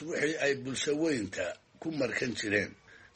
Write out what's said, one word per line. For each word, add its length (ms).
wixii 360
ay 160
bulsho 420
weynta 500
ku 120
markan 440
jireen. 360